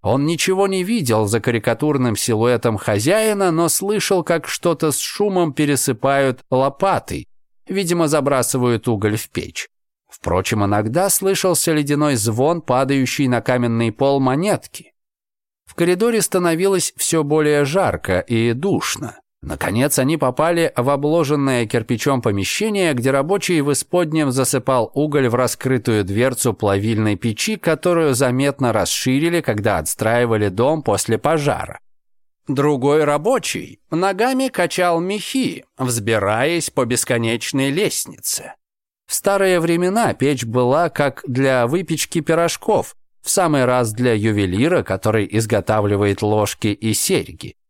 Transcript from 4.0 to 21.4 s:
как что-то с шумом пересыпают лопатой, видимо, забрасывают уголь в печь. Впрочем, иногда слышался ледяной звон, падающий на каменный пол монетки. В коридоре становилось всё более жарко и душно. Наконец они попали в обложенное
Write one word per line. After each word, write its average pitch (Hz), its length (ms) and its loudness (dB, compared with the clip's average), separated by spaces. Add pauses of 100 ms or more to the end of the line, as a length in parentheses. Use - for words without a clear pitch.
как 165 240 -2
что-то 160 440 0
с - 80 -4
шумом 185 540 -2
пересыпают 139 880 0 (100)
лопатой, 135 760 -2 (400)
видимо, 175 400 0
забрасывают 131 800 0
уголь 107 300 0
в - 140 -10
печь. - 360 -10 (400)
Впрочем, 95 560 -2
иногда 110 460 0
слышался 185 640 0
ледяной 147 420 0
звон, 120 460 0
падающий 131 680 0
на 120 140 0
каменный 117 500 0
пол 139 280 0
монетки. 143 760 -2 (720)
В - 80 -20
коридоре 190 480 2
становилось 180 760 0
всё 160 280 0
более 147 420 2
жарко 117 540 0
и 117 340 0
душно. 147 640 -4 (280)
Наконец 120 540 -2
они 143 180 0
попали 160 580 0
в 123 140 0
обложенное 143 800 0